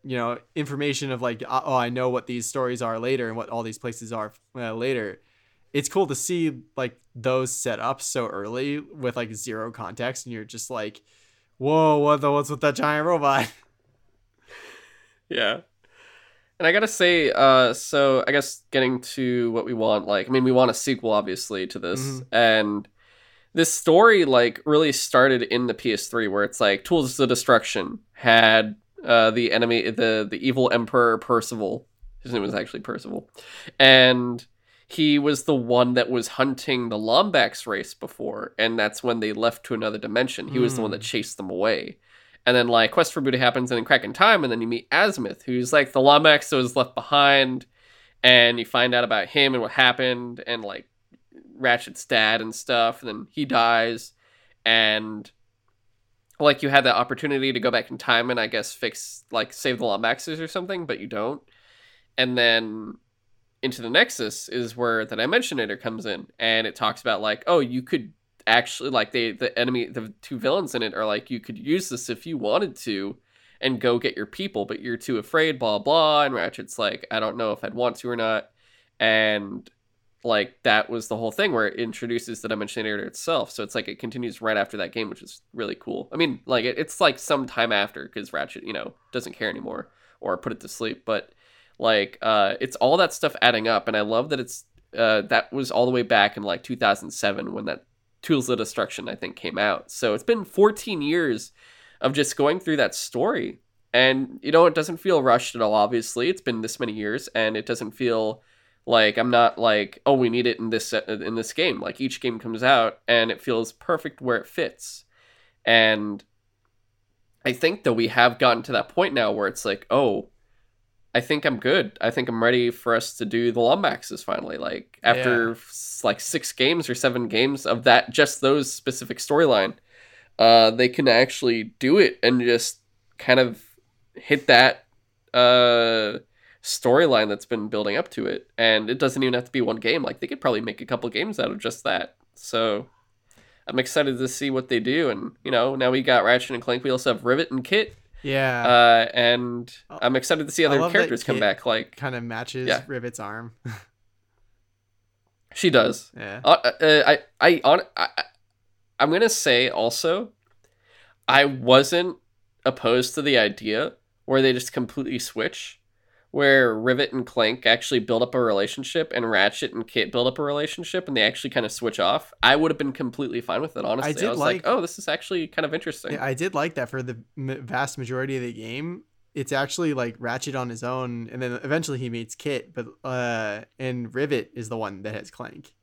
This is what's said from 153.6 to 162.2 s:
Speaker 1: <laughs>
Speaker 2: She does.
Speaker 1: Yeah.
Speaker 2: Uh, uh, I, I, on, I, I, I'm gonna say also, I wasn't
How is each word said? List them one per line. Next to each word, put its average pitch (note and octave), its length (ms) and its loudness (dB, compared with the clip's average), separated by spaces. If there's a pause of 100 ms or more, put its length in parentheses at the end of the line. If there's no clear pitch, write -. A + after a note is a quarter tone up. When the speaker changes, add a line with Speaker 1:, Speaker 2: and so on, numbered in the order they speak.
Speaker 1:
<laughs> A#2+ 60 -10 (1800)
Speaker 2:
She F3+ 160 2
does. - 460 2
Speaker 1:
Yeah. G#2 280 -12
Speaker 2:
Uh, - 260 4 (100)
uh, D#3 260 6
I, D3 120 6 (220)
I, E3+ 240 4
on, D#3 160 6 (160)
I, - 200 0
I, - 80 -6 (760)
I'm D3 100 4
gonna G#3 180 4
say B2+ 400 2
also, E3+ 640 -2 (960)
I C3+ 180 6
wasn't C#3 720 4 (460)